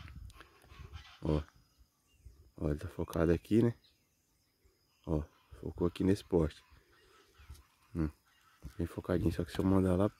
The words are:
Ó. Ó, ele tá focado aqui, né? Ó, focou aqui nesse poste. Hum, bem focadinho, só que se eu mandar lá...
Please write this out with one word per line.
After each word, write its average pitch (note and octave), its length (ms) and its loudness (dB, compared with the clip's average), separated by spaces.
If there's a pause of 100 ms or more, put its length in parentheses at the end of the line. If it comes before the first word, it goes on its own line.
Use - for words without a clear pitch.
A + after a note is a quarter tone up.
(1200)
Ó. D2+ 200 2 (1120)
Ó, D#2+ 140 -2
ele D2 80 -2
tá F#2 100 -10
focado E2 440 0
aqui, G2+ 300 2
né? A#2 120 2 (1300)
Ó, D#2 160 0 (380)
focou - 260 -2
aqui F2 160 -4
nesse F#2 220 2
poste. E2 400 0 (1300)
Hum, D#2+ 140 0 (680)
bem E2 80 -2
focadinho, E2+ 460 0
só F2 120 -4
que - 80 -8
se - 60 -4
eu F#2 60 0
mandar F#2+ 320 4
lá... G2+ 240 2